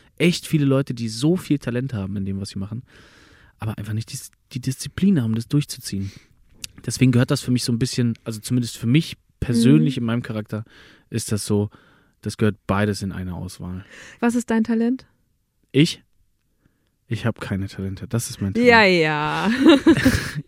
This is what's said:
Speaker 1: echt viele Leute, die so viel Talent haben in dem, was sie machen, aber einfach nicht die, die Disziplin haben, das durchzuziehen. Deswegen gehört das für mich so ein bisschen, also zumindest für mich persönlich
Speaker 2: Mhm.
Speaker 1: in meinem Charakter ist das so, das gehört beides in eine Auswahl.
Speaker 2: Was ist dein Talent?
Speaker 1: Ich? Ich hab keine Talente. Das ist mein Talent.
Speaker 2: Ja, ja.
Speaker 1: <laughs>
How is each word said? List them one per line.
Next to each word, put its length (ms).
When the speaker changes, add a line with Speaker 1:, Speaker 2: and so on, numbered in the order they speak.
Speaker 1:
echt 320
viele 160
Leute, 300
die 140
so 280
viel 220
Talent 360
haben 220
in 80
dem, 160
was 100
sie 80
machen, 240
aber 200
einfach 140
nicht 200
die, 60
die 80
Disziplin 600
haben, 140
das 120
durchzuziehen. 640
Deswegen 260
gehört 180
das 120
für 80
mich 140
so 80
ein 60
bisschen, 360
also 160
zumindest 380
für 100
mich 280
persönlich 560
Speaker 2:
Mhm. 60
Speaker 1:
in 40
meinem 160
Charakter 420
ist 200
das 160
so, 220
das 160
gehört 180
beides 360
in 100
eine 220
Auswahl. 500
Speaker 2:
Was 140
ist 160
dein 140
Talent? 420
Speaker 1:
Ich? 320
Ich 180
hab 140
keine 280
Talente. 400
Das 220
ist 100
mein 140
Talent. 160
Speaker 2:
Ja, 140
ja. 720
Speaker 1:
<laughs> 40